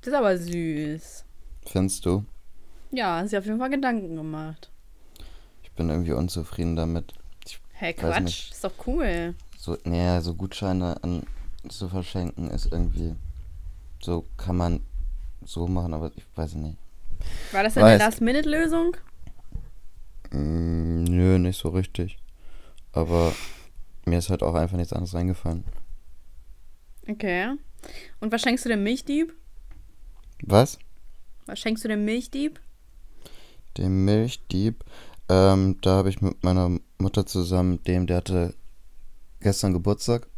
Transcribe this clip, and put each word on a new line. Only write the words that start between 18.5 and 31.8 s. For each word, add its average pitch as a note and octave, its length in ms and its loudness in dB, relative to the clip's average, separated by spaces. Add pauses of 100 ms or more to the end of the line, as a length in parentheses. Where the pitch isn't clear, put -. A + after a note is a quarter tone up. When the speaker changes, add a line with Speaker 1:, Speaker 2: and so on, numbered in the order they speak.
Speaker 2:
Mm, E2 720 0
nö, F2+ 340 8
nicht F2+ 220 2
so - 80 -2
richtig. F#2 500 -2 (720)
Aber E2+ 400 4 (720)
mir E2+ 120 4
ist E2+ 120 -2
halt F#2 120 2
auch E2 120 2
einfach E2+ 240 2
nichts E2+ 140 -2
anderes F2 220 -4
eingefallen. F2 500 -2 (1400)
Speaker 1:
Okay. G#3+ 460 -2 (680)
Und G#3+ 120 -2
was A3+ 100 0
schenkst B3 220 2
du B3 60 -2
dem G#3 120 2
Milchdieb? C#4+ 520 0 (1080)
Speaker 2:
Was? G#2 360 6 (680)
Speaker 1:
Was - 120 -10
schenkst A3 260 -4